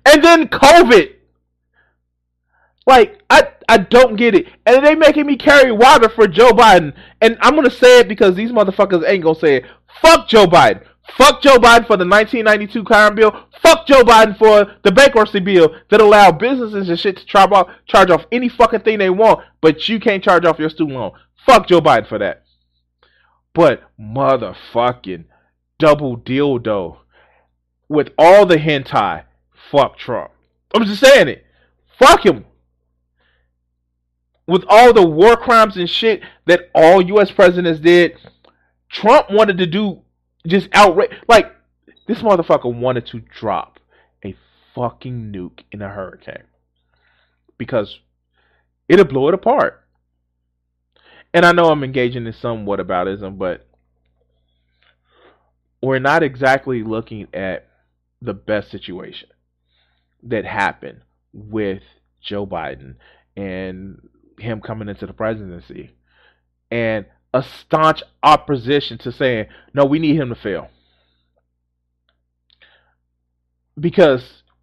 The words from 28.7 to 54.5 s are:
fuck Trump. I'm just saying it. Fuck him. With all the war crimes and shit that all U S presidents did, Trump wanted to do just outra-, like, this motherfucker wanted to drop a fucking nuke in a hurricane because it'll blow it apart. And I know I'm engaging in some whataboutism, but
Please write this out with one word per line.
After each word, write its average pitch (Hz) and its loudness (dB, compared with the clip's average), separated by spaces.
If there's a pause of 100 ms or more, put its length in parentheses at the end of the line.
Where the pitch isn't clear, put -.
fuck 135 -2
Trump. 104 -12 (420)
I'm 220 -2
just 202 -10
saying 262 4
it. - -14 (540)
Fuck 320 4
him. 135 -2 (2000)
With 180 -4
all 233 6
the 208 4
war 180 2
crimes 220 0
and 175 -8
shit 220 -4 (240)
that 175 0
all 170 4
U 190 0
S 196 0
presidents 180 0
did, 170 0 (720)
Trump 254 0
wanted 202 -2
to 185 -4
do 185 -8 (440)
just 190 -4
outra-, 202 0 (160)
like, 220 2 (540)
this - -8
motherfucker 170 -4
wanted 120 -8
to 113 -18
drop - -12 (440)
a 95 -16 (380)
fucking 120 -14
nuke 90 -18
in 104 -18
a 98 -16
hurricane - -20 (1120)
because 113 -10 (920)
it'll 190 2
blow 135 -4
it 175 -2
apart. 196 -6 (1500)
And 170 0
I 175 4
know 170 0
I'm 151 -2
engaging 123 -8
in 113 -14
some 113 -12
whataboutism, 95 -8
but 92 -12 (2250)